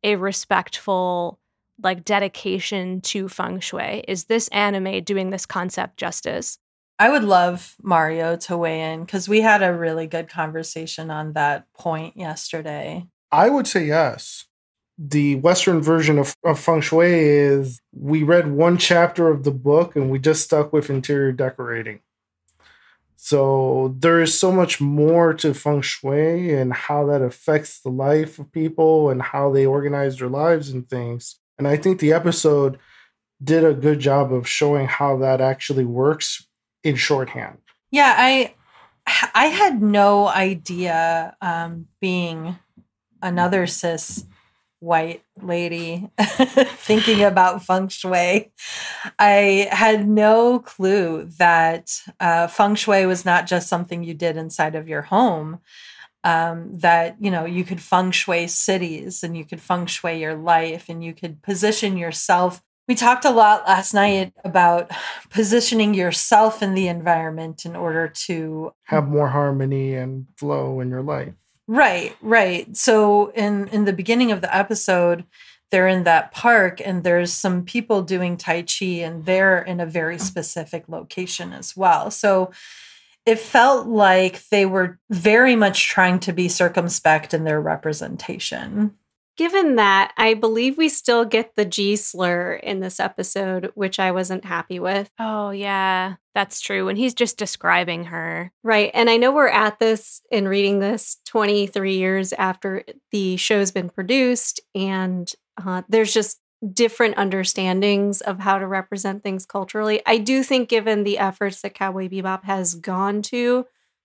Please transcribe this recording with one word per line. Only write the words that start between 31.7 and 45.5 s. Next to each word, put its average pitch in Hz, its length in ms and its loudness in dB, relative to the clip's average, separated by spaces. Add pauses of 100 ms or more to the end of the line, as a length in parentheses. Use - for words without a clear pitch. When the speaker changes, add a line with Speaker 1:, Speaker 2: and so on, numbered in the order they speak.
Speaker 3:
think 185 240 0
the 151 100 4
episode 156 680 2 (640)
did 160 220 2
a 156 100 6
good 143 260 2
job 139 340 2
of 123 120 -2
showing 143 420 0
how 139 320 0
that 131 200 2
actually 131 460 0
works 131 600 -2 (380)
in 143 140 0
shorthand. 127 600 -4 (320)
Speaker 2:
Yeah, 269 260 6
I, 262 380 2 (800)
I 240 120 6
had 320 360 2
no 202 460 4
idea, 170 1120 -2
um, 170 460 -8 (140)
being 175 560 -4 (640)
another 180 460 0
cis - 580 -6 (580)
white 170 400 -2 (180)
lady 170 720 -6